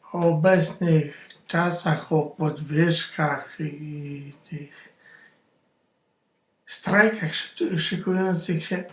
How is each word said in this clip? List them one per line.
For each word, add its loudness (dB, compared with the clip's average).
o -4
obecnych 2
czasach, 0
o 4
podwyżkach -2
i -10
tych -14
strajkach 2
szytu-, -4
szykujących -2
się. -4